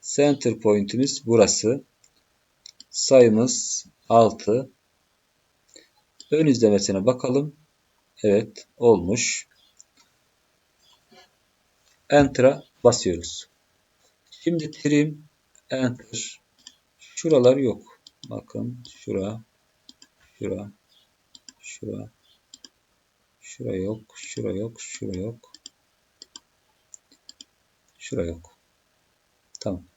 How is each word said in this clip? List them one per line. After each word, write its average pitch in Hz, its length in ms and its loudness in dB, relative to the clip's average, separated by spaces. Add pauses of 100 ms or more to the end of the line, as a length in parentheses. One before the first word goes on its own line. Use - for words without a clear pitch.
Center 139 580 0
point'imiz 107 640 0
burası. 117 580 2 (1040)
Sayımız - 960 2 (240)
altı. 113 600 2 (1600)
Ön 156 160 2
izlemesine 104 580 2
bakalım. 127 500 -2 (680)
Evet, 107 440 -2 (100)
olmuş. 110 680 0 (2500)
Enter'a 139 540 4 (200)
basıyoruz. 92 680 0 (920)
Şimdi 160 300 -4
trim, 147 540 -2 (440)
enter. - 720 -6 (600)
Şuralar 135 580 2
yok. - 420 -4 (300)
Bakın 117 600 -12
şura, 107 540 -8 (960)
şura, 101 340 -8 (880)
şura, 104 520 -14 (1300)
şura 117 340 -10
yok, 104 260 -8 (140)
şura 113 360 -10
yok, 110 300 -10
şura 101 380 -12
yok. 117 320 -14 (2500)
Şura 110 280 -6
yok. 82 320 -14 (1000)
Tamam. 90 260 -8 (120)